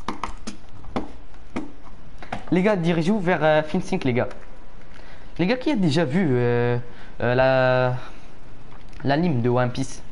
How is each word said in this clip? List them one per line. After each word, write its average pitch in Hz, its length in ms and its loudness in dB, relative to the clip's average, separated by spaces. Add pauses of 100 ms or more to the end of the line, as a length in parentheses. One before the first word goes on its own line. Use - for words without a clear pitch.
(2500)
Les 180 100 4
gars, 208 140 4
dirigez-vous 170 440 2
vers, 165 220 2
euh, 156 220 6
FinSync, 180 400 -2
les 123 80 2
gars. 117 160 2 (1080)
Les 165 80 2
gars, 247 100 2
qui 302 160 0
a 262 40 2
déjà 170 280 4
vu, 160 260 2
euh, 120 480 2 (440)
euh, 120 120 2
la, 127 640 4 (1040)
l'anime 143 400 2
de 123 60 4
One 123 240 2
Piece ? - 280 -2 (120)